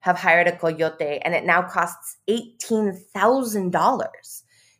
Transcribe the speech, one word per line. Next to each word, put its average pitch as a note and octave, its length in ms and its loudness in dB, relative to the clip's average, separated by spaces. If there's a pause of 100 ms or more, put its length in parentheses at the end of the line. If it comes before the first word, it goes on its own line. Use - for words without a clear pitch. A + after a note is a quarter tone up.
have F3+ 160 0
hired F3 300 4
a F3 100 0
coyote, D#3 640 -2
and E3+ 100 -2
it D#3+ 120 -2
now F3 160 4
costs F3+ 560 -6 (100)
eighteen A3 680 -2 (200)
thousand G#3 580 0
dollars - 720 -2 (360)